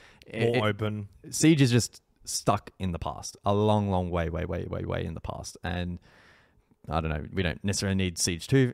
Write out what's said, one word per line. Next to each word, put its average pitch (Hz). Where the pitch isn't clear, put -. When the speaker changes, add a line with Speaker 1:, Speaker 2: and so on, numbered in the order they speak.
Speaker 1:
More 113
Speaker 2:
It, 120
it, 113
Speaker 1:
open. 104
Speaker 2:
Siege 151
is 127
just -
stuck -
in 92
the 80
past, -
a 101
long, 104
long 90
way, 85
way, 82
way, 87
way, 90
way 87
in 85
the 82
past. -
And 87
I 78
don't 80
know, 76
we 92
don't 82
necessarily 98
need 90
Siege 87
two 131